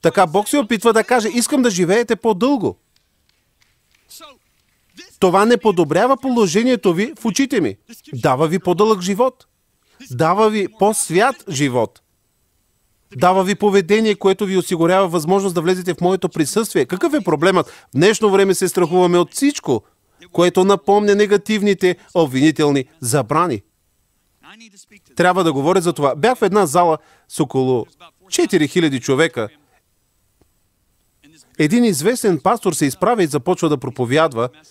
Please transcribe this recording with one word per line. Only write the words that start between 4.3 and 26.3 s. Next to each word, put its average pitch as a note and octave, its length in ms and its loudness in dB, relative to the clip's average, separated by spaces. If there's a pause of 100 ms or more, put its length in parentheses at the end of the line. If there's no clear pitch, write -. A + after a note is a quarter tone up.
Това F#3+ 260 4
не A#3+ 120 4
подобрява F#3 600 2
положението A#3 760 0
ви A3 260 -4
в - 60 -10
очите A#3+ 360 -2
ми. G#2+ 160 -4 (360)
Дава C3+ 340 0
ви F3 120 -2
по-дълъг F3+ 420 0
живот. G3+ 440 -4 (680)
Дава F3 380 2
ви G#3+ 180 -2 (120)
по-свят G#3 560 0 (140)
живот. B2+ 520 -2 (1120)
Дава F#3 280 2
ви F#3+ 120 0
поведение, G3+ 600 2
което F#3+ 300 0
ви F#3+ 120 -2
осигурява F3+ 500 0
възможност F3 480 -2
да F3 60 -2
влезете F3+ 320 -2
в - 80 -8
моето F3+ 280 -2
присъствие. D#3+ 560 -2
Какъв C#4 280 -4
е C4+ 100 -2
проблемът? F3 440 0
В - 260 -20
днешно G3+ 360 2
време G3 240 2
се F#3 140 -2
страхуваме F3 500 0
от F3 160 0
всичко, C4+ 500 -2 (480)
което F3 320 2
напомня G3+ 520 2
негативните G3+ 840 0 (160)
обвинителни C#3+ 720 0 (160)
забрани. C3 600 -2 (1500)
Трябва F3+ 280 -2
да E3 100 0
говоря D#3+ 280 0
за E3+ 120 -2
това. C#3+ 220 -2
Бях A3 220 0